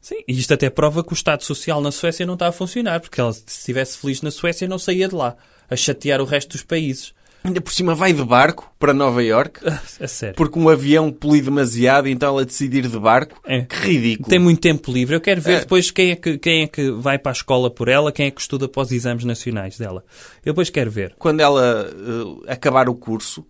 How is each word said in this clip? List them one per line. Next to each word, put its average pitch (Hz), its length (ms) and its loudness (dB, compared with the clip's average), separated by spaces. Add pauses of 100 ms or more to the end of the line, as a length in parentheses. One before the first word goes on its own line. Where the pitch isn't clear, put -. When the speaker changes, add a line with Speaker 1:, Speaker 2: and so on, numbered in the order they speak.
Speaker 1:
Sim, 440 260 -12
e 123 60 -4
isto 127 220 0
até 139 160 0
prova 151 340 0
que - 80 -8
o - 20 -4
Estado 151 300 -2
Social 151 380 -4
na 143 80 -2
Suécia 170 340 -4
não 180 100 -4
está 175 140 -2
a 175 40 -2
funcionar, 185 480 -4
porque - 200 -8
ela, 120 120 0
se 107 140 -12
estivesse - 520 -6
feliz 135 240 -6
na 151 80 -6
Suécia, 170 360 -4
não 185 120 -6
saía 185 300 -2
de 190 60 -8
lá, 127 220 -4 (320)
a 127 80 -4
chatear 139 440 0
o 135 40 0
resto 139 280 -4
dos - 100 -12
países. 160 500 -4 (320)
Speaker 2:
Ainda 180 160 -2
por - 120 -8
cima 175 220 2
vai 180 200 2
de 143 100 0
barco 123 540 4
para 143 160 4
Nova 131 280 2
Iorque, 117 380 0 (200)
Speaker 1:
<laughs> - 200 -16
É 143 60 -10
sério. - 280 -8
Speaker 2:
porque 160 240 0
um 160 100 6
avião 151 440 4
polui 147 300 4
demasiado, 135 680 2
então 135 220 -2
ela 135 160 0
decide 135 320 -2
ir 127 100 -2
de 113 100 -6
barco. 117 460 2
Speaker 1:
É. 127 180 -2
Speaker 2:
Que - 140 -8
ridículo. 117 540 0
Speaker 1:
Tem 185 80 6
muito 170 220 6
tempo 156 300 0
livre. 127 260 0
Eu 160 40 0
quero 180 220 0
ver 165 140 2
Speaker 2:
É. 151 40 2
Speaker 1:
depois 180 300 2
quem 180 220 2
é 165 40 -2
que, 160 220 -4
quem 160 240 2
é 151 40 -2
que 139 240 -2
vai 131 280 -2
para 139 140 -4
a - 20 -6
escola 127 360 0
por 120 180 -6
ela, 143 220 4
quem 143 160 -2
é 139 40 0
que 135 100 -14
estuda 135 260 -4
para 139 160 -4
os 120 100 -4
exames 120 320 -4
nacionais 113 520 -6
dela. 92 260 -10 (420)
Eu 151 100 -2
depois 175 160 0
quero 120 200 -2
ver. 101 280 -6
Speaker 2:
Quando 156 220 0
ela, 127 460 4 (600)
eh, - 60 -8
acabar 131 360 2
o 123 60 0
curso 113 560 -8